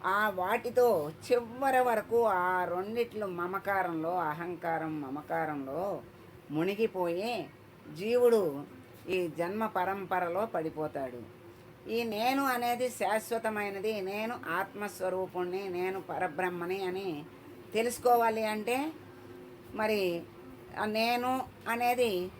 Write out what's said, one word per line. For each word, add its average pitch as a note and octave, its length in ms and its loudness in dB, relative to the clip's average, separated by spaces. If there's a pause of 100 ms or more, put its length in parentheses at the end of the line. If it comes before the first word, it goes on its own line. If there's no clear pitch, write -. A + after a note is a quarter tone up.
ఆ G3+ 300 4
వాటితో G3+ 760 4 (200)
చివరి B3 480 2
వరకు A#3 440 4
ఆ F3+ 400 4
రెండిట్లు G#3 640 -2
మమకారంలో, F3+ 920 0
అహంకారం D#3+ 840 -2
మమకారంలో D3+ 1000 -4 (480)
మునిగిపోయి F#3+ 1000 0 (440)
జీవుడు G#3 720 4 (440)
ఈ F3 300 2
జన్మ G3+ 280 0
పరంపరలో F#3 800 0
పడిపోతాడు. D3+ 760 -4 (680)
ఈ A#3 140 0
నేను B3 400 2
అనేది A#3+ 440 2
శాశ్వతమైనది, G#3+ 1120 0
నేను G#3+ 380 -4 (100)
ఆత్మస్వరూపుణ్ణి, F#3 1200 -2
నేను F#3 320 -2
పరబ్రహ్మని F3+ 840 -2
అని F3+ 420 -4 (500)
తెలుసుకోవాలి A3+ 680 4
అంటే A#3 480 0 (840)
మరి G3+ 480 2 (560)
ఆ G3+ 60 0
నేను B3 600 0 (240)
అనేది A#3 720 2